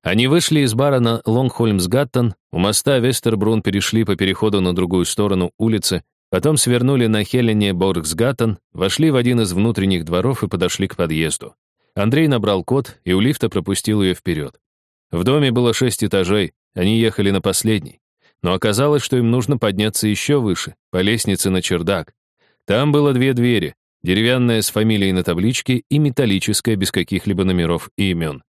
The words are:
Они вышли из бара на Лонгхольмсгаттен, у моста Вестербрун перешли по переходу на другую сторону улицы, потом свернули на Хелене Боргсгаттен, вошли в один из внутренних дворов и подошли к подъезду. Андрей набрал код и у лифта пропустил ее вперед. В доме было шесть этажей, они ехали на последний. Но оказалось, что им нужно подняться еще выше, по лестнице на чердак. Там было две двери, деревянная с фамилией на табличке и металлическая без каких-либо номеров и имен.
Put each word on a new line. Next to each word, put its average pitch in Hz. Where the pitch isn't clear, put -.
Они 107
вышли 156
из 120
бара 135
на 117
Лонгхольмсгаттен, 117
у 82
моста 107
Вестербрун 113
перешли 101
по 98
переходу 98
на 90
другую 90
сторону 95
улицы, 110
потом 143
свернули 123
на 107
Хелене 107
Боргсгаттен, 95
вошли 98
в 139
один 123
из 92
внутренних 95
дворов 95
и 95
подошли 90
к -
подъезду. 80
Андрей 131
набрал 104
код -
и 90
у 95
лифта 120
пропустил 98
ее 92
вперед. 76
В 85
доме 135
было 120
шесть 123
этажей, 98
они 101
ехали 107
на 98
последний. 101
Но 90
оказалось, 123
что -
им 117
нужно 123
подняться 107
еще 139
выше, 101
по 92
лестнице 101
на 92
чердак. 85
Там 135
было 143
две 131
двери, 120
деревянная 113
с -
фамилией 107
на 90
табличке 113
и 143
металлическая 113
без 95
каких-либо 95
номеров 85
и 98
имен. 80